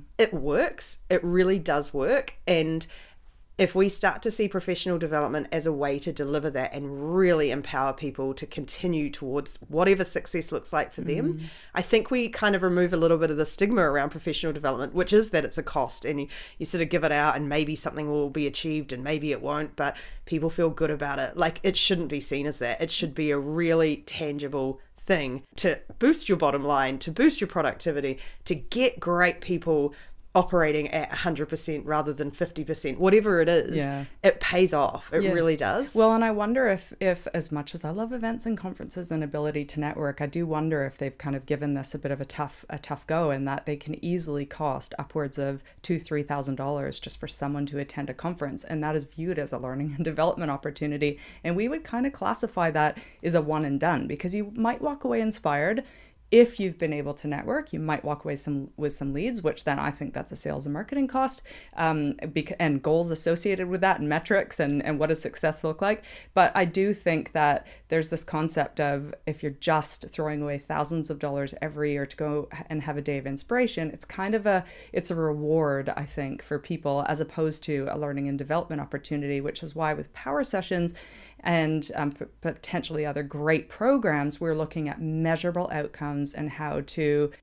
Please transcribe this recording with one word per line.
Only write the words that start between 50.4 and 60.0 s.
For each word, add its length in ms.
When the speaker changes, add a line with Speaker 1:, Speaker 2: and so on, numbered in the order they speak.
Speaker 2:
opportunity. 720
And 120
we 120
would 160
kind 240
of 60
classify 580
that 260
as 140
a 80
one 220
and 140
done 280
because 260
you 220
might 260
walk 220
away 180
inspired. 600
If 280
you've 200
been 140
able 220
to 120
network, 460
you 60
might 240
walk 220
away 120
some, 380
with 180
some 200
leads, 300
which 220
then 120
I 140
think 240